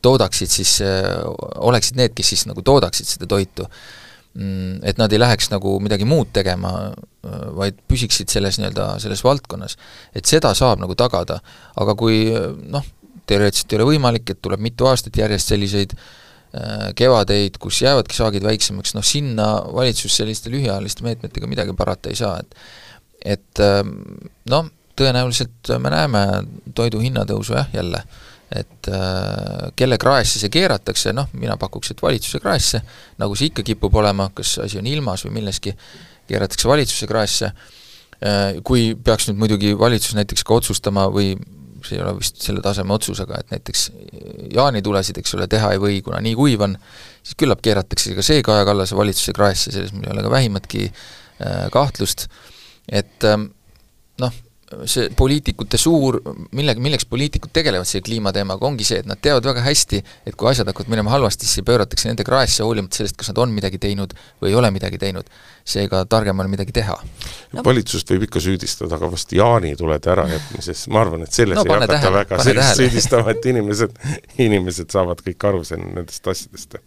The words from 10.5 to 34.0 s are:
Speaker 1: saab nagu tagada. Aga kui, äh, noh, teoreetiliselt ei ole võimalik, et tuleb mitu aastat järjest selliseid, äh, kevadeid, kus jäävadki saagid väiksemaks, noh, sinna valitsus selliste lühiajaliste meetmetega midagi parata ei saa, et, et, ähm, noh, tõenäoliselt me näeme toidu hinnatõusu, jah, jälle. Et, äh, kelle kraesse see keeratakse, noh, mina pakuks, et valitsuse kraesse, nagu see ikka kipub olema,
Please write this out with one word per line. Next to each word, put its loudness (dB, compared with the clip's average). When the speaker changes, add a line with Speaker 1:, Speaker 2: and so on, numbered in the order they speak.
Speaker 1:
saab 4
nagu -4
tagada. 0
Aga 2
kui, 4
äh, -2
noh, -4
teoreetiliselt 2
ei 2
ole 4
võimalik, 0
et -8
tuleb -4
mitu 2
aastat -2
järjest 0
selliseid, -2
äh, -12
kevadeid, 4
kus -2
jäävadki 2
saagid 0
väiksemaks, -2
noh, 0
sinna 0
valitsus 0
selliste -4
lühiajaliste -4
meetmetega -6
midagi -2
parata -2
ei -4
saa, -2
et, -18
et, -10
ähm, 4
noh, 2
tõenäoliselt 0
me 0
näeme 2
toidu 0
hinnatõusu, -2
jah, -2
jälle. -4
Et, -8
äh, -4
kelle 2
kraesse 2
see -2
keeratakse, 0
noh, -2
mina -4
pakuks, -8
et -12
valitsuse -2
kraesse, 0
nagu -2
see 0
ikka -6
kipub 0
olema, 0